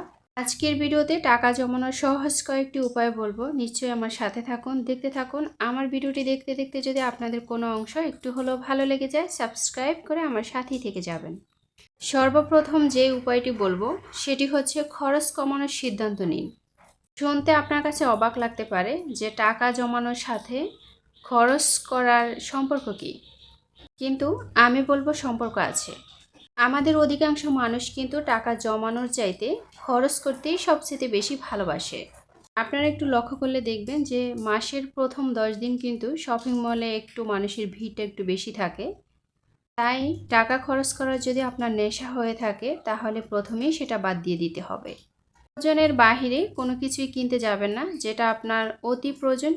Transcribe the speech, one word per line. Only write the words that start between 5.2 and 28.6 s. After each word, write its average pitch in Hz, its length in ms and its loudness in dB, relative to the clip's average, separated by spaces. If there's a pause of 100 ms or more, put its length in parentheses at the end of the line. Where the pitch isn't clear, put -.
আমার 247 280 0
ভিডিওটি 269 360 -2
দেখতে 269 320 0
দেখতে 269 260 -4
যদি 269 200 -2
আপনাদের 240 440 -2
কোনো 233 280 -2
অংশ 220 200 -6 (120)
একটু - 260 -6
হলেও 254 260 -2
ভালো 269 280 0
লেগে 269 220 0
যায়, 311 240 0
সাবস্ক্রাইব 330 760 -2
করে 311 160 0
আমার 233 240 0
সাথেই 254 340 -4
থেকে 202 220 -6
যাবেন। 165 320 -6 (680)
সর্বপ্রথম 294 840 6
যে 254 240 6
উপায়টি 247 420 2
বলবো, 196 340 0 (320)
সেটি 277 280 0
হচ্ছে 277 300 0 (120)
খরচ 294 420 0
কমানোর 277 440 -2
সিদ্ধান্ত 214 460 -2
নিন। 175 240 0 (720)
শুনতে 285 360 2
আপনার 294 300 2
কাছে 302 240 0
অবাক 226 300 4
লাগতে 233 280 -4
পারে 196 280 0 (240)
যে 214 100 -4 (100)
টাকা 226 340 4
জমানোর 240 500 -2
সাথে 233 360 -6 (680)
খরচ 254 400 4 (220)
করার 240 400 4 (160)
সম্পর্ক 269 420 -2 (120)
কী, - 160 -8 (840)
কিন্তু 269 300 0 (280)
আমি 247 320 8
বলবো 277 280 2
সম্পর্ক 233 500 -4
আছে। - 280 -4 (640)
আমাদের 277 400 4
অধিকাংশ 294 440 4 (140)
মানুষ 247 280 0 (100)
কিন্তু 262 320 -4
টাকা 233 300 2
জমানোর 226 560 -2